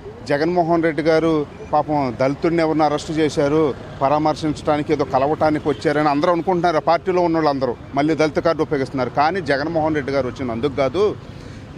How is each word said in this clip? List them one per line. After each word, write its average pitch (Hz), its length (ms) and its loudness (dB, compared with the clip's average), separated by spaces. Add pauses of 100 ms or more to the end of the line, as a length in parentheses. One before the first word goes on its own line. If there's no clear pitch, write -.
(280)
జగన్మోహన్ 165 540 2
రెడ్డి 156 200 0
గారు 160 440 2 (260)
పాపం 143 480 0
దళితుడిని 151 400 2
ఎవరిని 156 240 2
అరెస్ట్ 147 260 0
చేశారు, 151 640 2 (280)
పరామర్శించడానికి 151 920 0
ఏదో 143 120 0
కలవటానికి 151 640 0
వచ్చారని 151 400 0
అందరూ 147 240 2
అనుకుంటున్నారు. 175 440 0
ఆ 147 40 4
పార్టీలో 175 420 2
ఉన్న 165 140 2
వాళ్ళందరూ 139 380 2 (200)
మళ్ళీ 151 200 2
దళిత 151 240 2
కార్డు 160 240 0
ఉపయోగిస్తున్నారు. 135 480 -2
కానీ 160 300 2
జగన్మోహన్ 156 540 0
రెడ్డి 139 180 -2
గారు 135 140 0
వచ్చింది 123 260 -6
అందుకు 123 240 -2
కాదు. 143 400 0 (600)